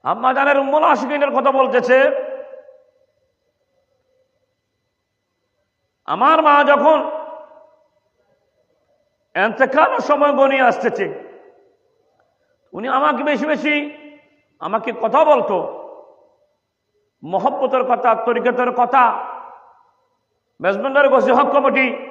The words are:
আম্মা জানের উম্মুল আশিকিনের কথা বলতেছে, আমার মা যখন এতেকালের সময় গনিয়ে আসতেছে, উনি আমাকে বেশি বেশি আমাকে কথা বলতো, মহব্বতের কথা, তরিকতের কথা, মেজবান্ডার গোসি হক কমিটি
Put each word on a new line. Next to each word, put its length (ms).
আম্মা 300
জানের 260
উম্মুল 260
আশিকিনের 460
কথা 220
বলতেছে, 720
আমার 380
মা 220
যখন 460
এতেকালের 640
সময় 340
গনিয়ে 300
আসতেছে, 600
উনি 160
আমাকে 360
বেশি 220
বেশি 520
আমাকে 340
কথা 220
বলতো, 600
মহব্বতের 600
কথা, 300
তরিকতের 580
কথা, 520
মেজবান্ডার 480
গোসি 240
হক 200
কমিটি 580